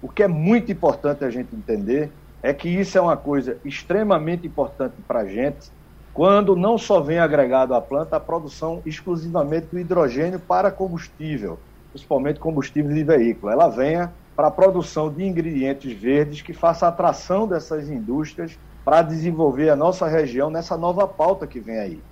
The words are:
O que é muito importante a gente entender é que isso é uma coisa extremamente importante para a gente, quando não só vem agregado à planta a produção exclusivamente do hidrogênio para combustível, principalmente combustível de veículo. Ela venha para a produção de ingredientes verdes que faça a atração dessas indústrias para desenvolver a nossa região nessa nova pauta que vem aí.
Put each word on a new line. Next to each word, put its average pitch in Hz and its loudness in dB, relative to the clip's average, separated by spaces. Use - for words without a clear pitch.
O - -10
que - 2
é 202 4
muito 180 0
importante 143 -2
a 131 -2
gente 117 -8
entender 117 -2
é 131 0
que 143 -6
isso 185 0
é 185 6
uma 170 4
coisa 131 -2
extremamente 170 0
importante 131 -4
para 117 0
a 107 0
gente, 120 -4
quando 196 4
não 196 2
só 202 2
vem 156 0
agregado 131 4
à 120 6
planta 135 -4
a 151 0
produção 165 -6
exclusivamente 165 -4
do 180 -6
hidrogênio 170 0
para 190 0
combustível, 151 -8
principalmente 143 -2
combustível 147 -2
de 151 0
veículo. 117 2
Ela 147 6
venha 156 -2
para 147 2
a 147 2
produção 165 2
de 165 -6
ingredientes 139 -2
verdes 143 0
que - -14
faça 170 2
a - 6
atração 170 0
dessas 156 -4
indústrias 147 -6
para 160 6
desenvolver 156 2
a 147 6
nossa 175 2
região 147 0
nessa 165 -4
nova 175 0
pauta 190 0
que - -12
vem 110 -8
aí. 92 -8